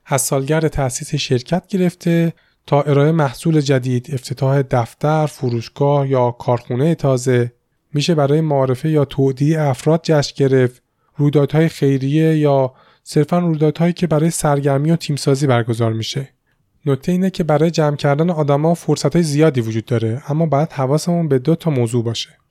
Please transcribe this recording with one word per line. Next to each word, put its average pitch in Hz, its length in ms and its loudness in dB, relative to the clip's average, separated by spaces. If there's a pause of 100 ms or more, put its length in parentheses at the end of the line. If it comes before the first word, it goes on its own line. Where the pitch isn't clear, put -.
از 135 160 -2
سالگرد 151 460 -2
تأسیس 143 460 -4
شرکت 143 520 -2
گرفته 170 680 0 (340)
تا 143 160 2
ارائه 143 300 2
محصول 156 480 0
جدید، 127 520 -2
افتتاح 135 500 -2
دفتر، 147 640 -2
فروشگاه 135 840 -2
یا 127 220 2
کارخونه 127 640 -2
تازه، 127 580 0 (420)
می‌شه 147 200 0
برای 147 260 2
معارفه 139 480 0
یا 151 160 2
تودیع 139 580 0
افراد 151 400 0
جشن 151 340 0
گرفت، 131 460 2 (340)
رویدادهای 147 520 2
خیریه 147 720 0
یا 139 360 2 (280)
صرفاً 156 360 0
رویدادهایی 165 540 0
که 175 140 -2
برای 156 240 0
سرگرمی 143 600 0
و 165 60 4
تیمسازی 143 500 -2
برگزار 117 460 0
می‌شه. 113 360 -8 (580)
نکته 139 260 -2
اینه 185 180 0
که 180 140 -4
برای 156 260 2
جمع 151 260 0
کردن 147 340 0
آدما 151 440 0
فرصت‌های 156 480 0
زیادی 147 380 2
وجود 110 240 -4
داره، 113 440 -2
اما 156 180 0
باید 147 260 0
حواسمون 156 560 -2
به 135 100 2
دو 135 160 0
تا 165 160 -2
موضوع 120 340 0
باشه. 113 260 -6 (200)